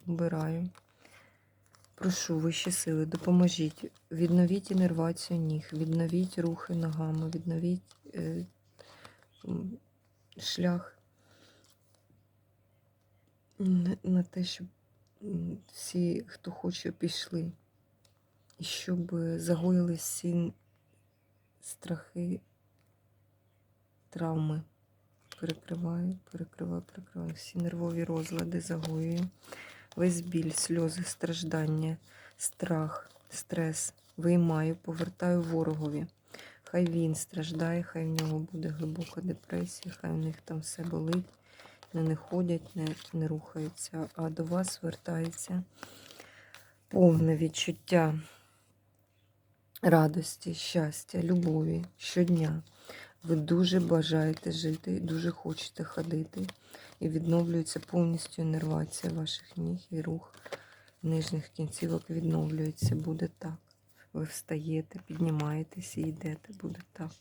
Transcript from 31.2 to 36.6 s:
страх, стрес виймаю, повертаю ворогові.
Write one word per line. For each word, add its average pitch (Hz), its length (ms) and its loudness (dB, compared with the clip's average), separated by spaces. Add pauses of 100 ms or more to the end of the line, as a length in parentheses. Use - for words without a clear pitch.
страх, 160 720 -2 (200)
стрес - 640 -4 (240)
виймаю, 165 580 4
повертаю 175 640 0
ворогові. 156 640 0 (580)